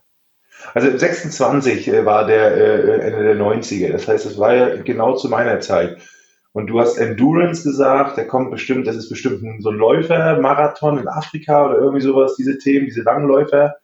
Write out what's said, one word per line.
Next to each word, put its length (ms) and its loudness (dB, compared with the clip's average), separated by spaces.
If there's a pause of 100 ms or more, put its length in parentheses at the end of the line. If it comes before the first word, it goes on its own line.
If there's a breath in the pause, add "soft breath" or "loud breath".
(760 loud breath)
also 140 4
im 100 0
sechsundzwanzig, 880 -2
äh, 180 2
war 220 2
der, 280 4
äh, 520 2
Ende 160 -4
der 120 4
neunziger. 540 -2
Das 180 -4
heißt, 200 0
es 100 -10
war 160 2
ja 220 2
genau 400 -2
zu 120 -6
meiner 320 0
Zeit. 380 -2 (560 loud breath)
Und 140 -6
du 140 0
hast 160 2
Endurance 680 0
gesagt, 540 0
der 100 -6
kommt 240 -4
bestimmt, 340 -4
das 120 -4
ist 120 -14
bestimmt 320 -6
ein, 200 -12
so 80 -2
ein 80 -4
Läufer-Marathon 1200 2
in 80 -6
Afrika 580 -2
oder 120 0
irgendwie 240 2
sowas, 340 2
diese 220 -4
Themen, 280 0
diese 180 -6
Langläufer. 800 2